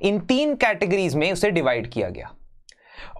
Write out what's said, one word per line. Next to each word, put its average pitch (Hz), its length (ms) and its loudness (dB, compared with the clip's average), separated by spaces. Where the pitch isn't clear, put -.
इन 202 180 2
तीन 277 360 2
कैटेगरीज 190 600 0
में 156 160 2
उसे 190 200 2
डिवाइड 131 400 0
किया 98 180 -2
गया। - 240 -12